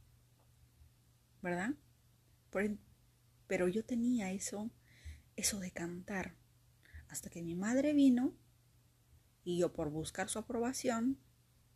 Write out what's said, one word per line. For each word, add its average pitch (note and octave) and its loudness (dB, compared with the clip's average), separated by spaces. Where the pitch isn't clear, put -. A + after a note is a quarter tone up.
¿Verdad? F#3 -2
Por F#3+ 0
en-, G#3 -2
pero F3+ 2
yo G3 0
tenía A#3 0
eso, G3+ -6
eso G#3 -2
de F3+ -6
cantar. F3+ -8
Hasta - -12
que E3+ -12
mi E3+ -6
madre B3+ 2
vino C#4 6
y F3 0
yo E3+ 2
por D#3 -4
buscar D#3+ -6
su A3 -4
aprobación A#3+ -2